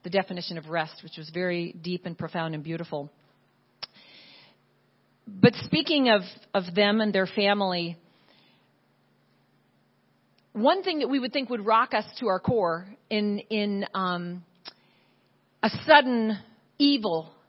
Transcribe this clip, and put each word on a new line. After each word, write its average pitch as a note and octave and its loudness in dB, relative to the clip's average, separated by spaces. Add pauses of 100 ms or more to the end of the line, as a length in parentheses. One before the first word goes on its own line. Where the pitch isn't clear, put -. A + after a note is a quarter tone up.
the F3+ -8
definition F3+ -4
of D#3 -12
rest, D#3+ -6
which E3 -18
was D#3+ -16
very F3 -4
deep F3 -6
and E3+ -10
profound E3 -6
and D3+ -8
beautiful. D#3+ -8 (2250)
But G3+ 4 (100)
speaking D4 2
of, G#3 6 (320)
of F3+ -2
them G#3 4
and G#3+ 0
their F#3+ 2
family, F#3 0 (2500)
one D#4 2
thing E4+ -2
that A#3+ -2
we C#4 0
would B3 -4
think C4 -4
would A3 -4
rock A3+ 4
us G#3+ 0 (140)
to A#3 -2
our F#3 2
core F#3 0 (220)
in, G#3 0 (120)
in, G#3 -2
um, F3+ -4 (1200)
a A3 0 (160)
sudden A#3+ 6 (400)
evil G#3+ 2 (160)